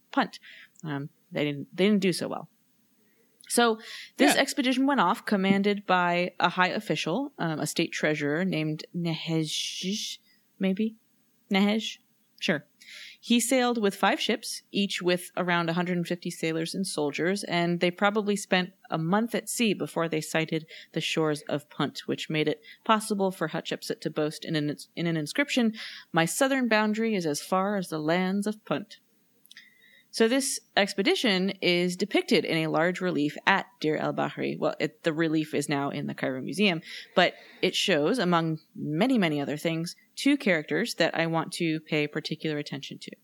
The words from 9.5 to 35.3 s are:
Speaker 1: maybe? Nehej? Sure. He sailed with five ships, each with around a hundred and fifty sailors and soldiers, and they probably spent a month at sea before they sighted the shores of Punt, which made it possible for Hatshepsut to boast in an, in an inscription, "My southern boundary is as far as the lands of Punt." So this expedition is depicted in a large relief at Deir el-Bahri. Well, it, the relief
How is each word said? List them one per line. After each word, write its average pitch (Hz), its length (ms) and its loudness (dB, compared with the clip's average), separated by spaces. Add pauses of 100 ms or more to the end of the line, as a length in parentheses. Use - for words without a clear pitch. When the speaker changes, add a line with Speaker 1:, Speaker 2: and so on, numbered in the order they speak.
Speaker 1:
maybe? 196 360 0 (560)
Nehej? 202 460 2 (420)
Sure. 175 260 -2 (540)
He 240 200 2
sailed 247 420 2
with 196 140 2
five 233 260 2
ships, - 400 -4 (100)
each 202 300 -2
with 180 340 0
around 175 340 0
a 165 40 0
hundred 175 240 0
and 170 100 -2
fifty 175 220 -4
sailors 165 460 -4
and 190 100 -2
soldiers, 160 580 -2
and 175 360 0
they 180 120 2
probably 202 440 0
spent 185 360 0 (200)
a 147 60 0
month 196 360 0
at - 160 -4
sea 220 240 2
before 165 340 -2
they 156 140 -2
sighted 160 440 -2 (280)
the 160 80 -2
shores 156 480 0
of 147 200 -4
Punt, - 360 -4
which - 240 -6
made 151 180 2
it - 140 -2 (240)
possible 202 460 2
for 165 180 -4
Hatshepsut - 520 -6
to 165 100 -6
boast 151 340 -4
in 160 100 -4
an, 147 220 -2 (180)
in 170 120 -2
an 165 100 0
inscription, 226 560 0 (400)
"My 165 120 6
southern 262 440 2
boundary 214 460 2
is 175 100 -2
as 147 160 0
far 190 340 0
as 185 140 -4
the 156 100 -4
lands 185 480 0
of 214 180 -6
Punt." - 340 -6 (1120)
So - 180 2
this 269 320 0 (160)
expedition 196 760 2 (100)
is 175 340 2
depicted 202 480 2
in 160 160 0
a 160 120 -2
large 170 300 0
relief 147 440 -2
at 190 220 4 (120)
Deir 151 180 0
el-Bahri. 143 600 -4
Well, - 220 0
it, - 240 -4
the 165 100 0
relief 156 400 0